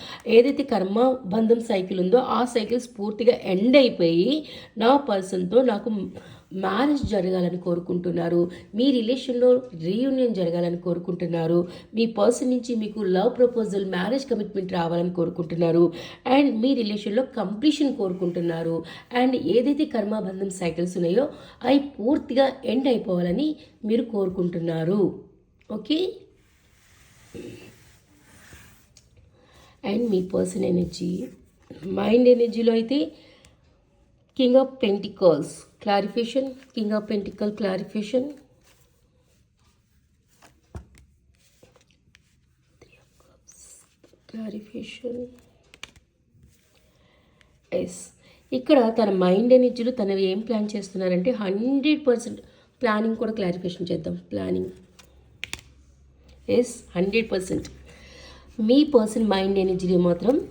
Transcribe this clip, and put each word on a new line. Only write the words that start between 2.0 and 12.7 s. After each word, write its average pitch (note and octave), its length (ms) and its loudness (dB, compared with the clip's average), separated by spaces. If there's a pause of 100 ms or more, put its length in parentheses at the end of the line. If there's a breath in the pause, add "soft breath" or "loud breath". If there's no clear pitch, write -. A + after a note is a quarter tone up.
ఉందో, F#3 280 4
ఆ G#3+ 180 0
సైకిల్స్ A#3+ 460 -4
పూర్తిగా G#3+ 440 2 (100)
ఎండ్ G3+ 300 4
అయిపోయి F#3 540 4 (460 loud breath)
నా A3+ 160 4 (100)
పర్సన్‌తో F#3+ 600 0
నాకు A3+ 280 0 (680 loud breath)
మ్యారేజ్ A3+ 500 0
జరగాలని F#3 520 -2
కోరుకుంటున్నారు. F3 840 -2 (340 loud breath)
మీ A#3 160 2
రిలేషన్‌లో B3 580 0 (320)
రీయూనియన్ A#3+ 540 0
జరగాలని F3 440 -2
కోరుకుంటున్నారు. E3+ 800 -2 (360 loud breath)
మీ A3+ 200 0
పర్సన్ A#3+ 380 0
నుంచి B3 240 -2